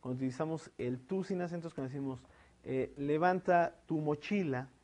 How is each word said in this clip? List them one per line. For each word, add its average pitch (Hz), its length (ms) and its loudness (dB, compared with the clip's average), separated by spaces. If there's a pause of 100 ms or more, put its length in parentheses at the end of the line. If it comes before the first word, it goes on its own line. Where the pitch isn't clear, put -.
Cuando 127 180 -4
utilizamos 151 600 -2
el 123 220 -2
tú 190 240 -2
sin 180 180 -2
acento 170 260 -6
es 160 60 -10
cuando 135 180 -6
decimos, 135 280 -4 (440)
eh, 131 340 -2
levanta 175 760 4 (100)
tu 160 140 0
mochila 147 720 0 (140)